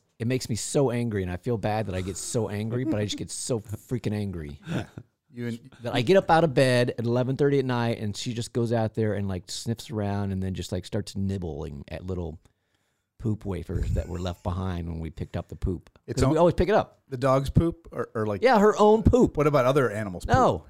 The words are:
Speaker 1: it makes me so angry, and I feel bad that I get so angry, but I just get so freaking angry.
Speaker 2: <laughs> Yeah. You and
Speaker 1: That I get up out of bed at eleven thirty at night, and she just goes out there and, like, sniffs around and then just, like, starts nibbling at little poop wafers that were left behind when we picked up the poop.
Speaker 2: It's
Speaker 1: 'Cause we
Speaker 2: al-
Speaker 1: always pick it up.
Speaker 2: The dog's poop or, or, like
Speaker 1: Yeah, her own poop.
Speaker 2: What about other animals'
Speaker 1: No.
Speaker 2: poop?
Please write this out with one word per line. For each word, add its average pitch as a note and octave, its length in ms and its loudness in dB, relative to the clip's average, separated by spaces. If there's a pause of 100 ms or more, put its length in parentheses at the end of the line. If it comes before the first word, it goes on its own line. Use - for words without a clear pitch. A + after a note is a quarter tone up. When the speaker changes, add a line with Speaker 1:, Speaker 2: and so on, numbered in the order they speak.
(180)
Speaker 1:
it A#2 100 -4
makes B2+ 200 -2
me A#2 80 -2
so C3+ 360 0
angry, A#2 320 -2
and F2+ 60 -4
I F2+ 60 -4
feel A#2 220 -4
bad G#2+ 300 -2
that F#2+ 60 -6
I F#2 60 -4
get F#2 160 -6
so - 320 -4
angry, A2+ 380 -4
but G#2 160 -2
I - 20 0
just G2+ 140 -4
get G#2 120 -8
so - 300 -4
freaking G#2+ 540 -6
angry. F2 520 -6
Speaker 2:
<laughs> D#3+ 40 -12
Yeah. C3 140 -4 (500)
You A#2+ 140 -8
and A#2 120 -8 (240)
Speaker 1:
That A#2+ 100 -6
I A#2+ 100 0
get D#3+ 120 4
up F#3+ 160 4
out E3 140 6
of C#3 80 -2
bed B2+ 440 4
at A2+ 60 -6
eleven A#2+ 320 0
thirty C#3+ 240 2
at C3 60 0
night, A#2+ 340 -2
and G#2 160 -4
she - 180 -6
just A#2 200 -8
goes A#2 180 0
out A2+ 240 0
there G#2+ 180 0
and, G2 140 -2
like, F#2 240 -6
sniffs - 400 -6
around G2+ 400 -2
and F#2+ 100 -2
then F#2+ 120 -4
just, F2+ 180 -8
like, F#2 140 -6
starts - 320 -8
nibbling D#2+ 720 -6
at D#2+ 180 -12
little F2 320 -8 (800)
poop G#2+ 240 -4
wafers F2 480 -4
that - 160 -2
were F2 120 -8
left F2 220 -6
behind F2+ 460 -4
when E2 140 -8
we D#2+ 80 -6
picked - 260 -12
up - 140 -8
the D#2+ 80 -14
poop. - 320 -4 (180)
Speaker 2:
It's B2+ 140 -2
Speaker 1:
'Cause C3+ 80 4
we D#3 80 2
Speaker 2:
al- - 60 2
Speaker 1:
always F3 120 6
pick F3+ 140 2
it G#3+ 60 2
up. - 340 -2
Speaker 2:
The C3+ 80 -8
dog's C3+ 320 2
poop - 420 2
or, - 240 -6
or, A2 100 0
like G#2 160 -2
Speaker 1:
Yeah, A#3 160 6
her G3 220 6
own G#3+ 240 8
poop. - 320 6
Speaker 2:
What D3 120 2
about C#3 180 4
other C3 260 4
animals' G2+ 340 -6
Speaker 1:
No. F#3+ 340 4
Speaker 2:
poop? - 100 -14